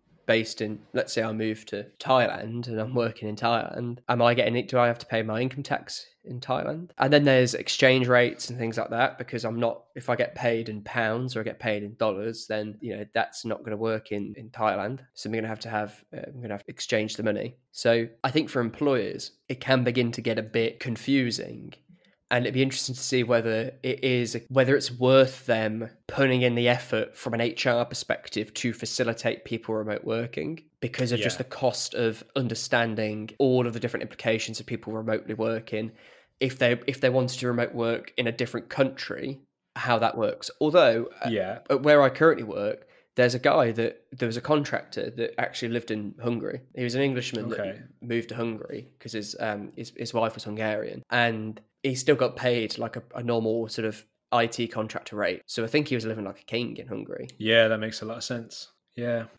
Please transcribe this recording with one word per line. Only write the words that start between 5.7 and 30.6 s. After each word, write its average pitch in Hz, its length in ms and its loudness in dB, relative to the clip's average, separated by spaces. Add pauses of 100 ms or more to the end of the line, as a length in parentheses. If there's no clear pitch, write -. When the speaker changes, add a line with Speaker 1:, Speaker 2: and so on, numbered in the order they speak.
Speaker 1:
in 123 160 -10
Thailand? 151 600 -4
And 135 120 4
then 147 120 8
there's 127 320 6
exchange 131 520 4
rates 123 420 4
and 123 80 -8
things 113 200 -2
like - 140 -4
that, 120 260 0
because 120 260 -8
I'm 113 160 -2
not, 117 240 0 (120)
if 127 140 -10
I 120 60 4
get 120 200 0
paid 113 340 0
in 107 140 -8
pounds 120 520 -2
or 113 60 -2
I - 20 -4
get 110 160 -8
paid 104 240 -2
in 107 120 -10
dollars, 110 520 -2
then, 107 320 -4
you 110 160 -8
know, 104 180 -8
that's - 300 -2
not 110 200 -4
gonna 107 120 -6
work 110 360 -2
in, 104 260 -6
in 123 140 -18
Thailand. 107 480 -2 (160)
So - 120 -10
I'm 110 80 -4
gonna 110 120 -2
have 110 140 -8
to 113 80 -10
have, 107 320 -4 (140)
uh, - 120 -10
I'm 135 140 -14
gonna 110 120 -8
have 101 120 -10
to - 60 -16
exchange 110 440 -2
the 110 80 -8
money. 107 320 -2 (160)
So 117 360 2 (160)
I 131 80 -2
think 151 180 0
for 127 120 -2
employers, 113 720 0 (180)
it 127 100 -6
can 127 240 4
begin 120 300 2
to 117 80 -8
get 113 160 0
a 107 60 -2
bit 113 360 -2
confusing. 123 920 -2 (560)
And 123 160 2
it'd 117 80 -2
be 131 100 4
interesting 131 320 -2
to - 60 -10
see 127 220 2
whether 113 500 2 (100)
it 131 220 -2
is, 120 320 0 (100)
whether 131 300 4
it's - 120 0
worth 127 580 6
them 110 420 0 (180)
putting 127 360 2
in 120 120 4
the 120 140 4
effort 120 480 0
from 120 160 -6
an 117 80 0
H - 240 -2
R 120 180 4
perspective - 720 -4
to - 180 -2
facilitate 113 720 -2
people 113 320 -6
remote 107 300 -4
working 120 580 -4 (160)